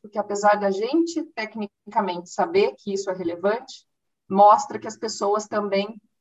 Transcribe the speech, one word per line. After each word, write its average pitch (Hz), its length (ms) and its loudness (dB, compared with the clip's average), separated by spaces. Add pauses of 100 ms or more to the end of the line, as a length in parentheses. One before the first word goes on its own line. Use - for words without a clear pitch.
porque 214 160 -12
apesar 208 380 0
da 202 160 0
gente, 302 520 -2 (120)
tecnicamente, 202 960 -6
saber 196 480 2
que 202 140 -8
isso 196 180 -4
é - 20 -2
relevante, 180 720 -4 (420)
mostra 208 520 6
que 214 80 -10
as 214 100 -12
pessoas 214 500 -4
também 208 540 -4 (200)